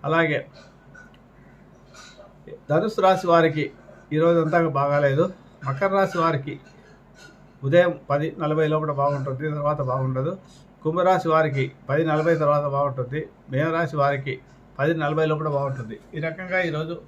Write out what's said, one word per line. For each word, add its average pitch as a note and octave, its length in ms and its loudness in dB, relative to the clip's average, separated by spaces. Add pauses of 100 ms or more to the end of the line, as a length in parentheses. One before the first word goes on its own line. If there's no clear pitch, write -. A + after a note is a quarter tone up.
అలాగే D#3 420 0 (2250)
ధనుసు G3 300 0
రాశి F#3+ 260 4
వారికి E3 380 4 (480)
ఈరోజు E3+ 320 4
అంతా D#3+ 140 2 (220)
బాగాలేదు. C#3+ 440 2 (420)
మకర C3+ 320 -2
రాశి F#3 200 0
వారికి D3+ 420 -2 (1040)
ఉదయం E3+ 280 4 (180)
పది D3 320 -2
నలభై D#3 300 2
లోపల D#3 200 0
బాగుంటుంది, C#3 680 -2
తర్వాత D3 220 -2 (120)
బాగుండదు. C3 400 -2 (500)
కుంభరాశి F3 460 2
వారికి D#3 440 2 (160)
పది D3+ 160 2
నలభై D#3 380 2
తర్వాత D3 240 2 (100)
బాగుంటుంది. C3+ 520 -4 (220)
మీనరాశి D#3+ 460 -2
వారికి C#3 380 0 (440)
పది D#3 160 0
నలభై D#3 320 0
లోపల D3+ 220 -2
బాగుంటుంది. C3 500 -4 (160)
ఈ D#3 60 -8
రకంగా F3+ 480 -4
ఈరోజు D#3+ 280 -6 (120)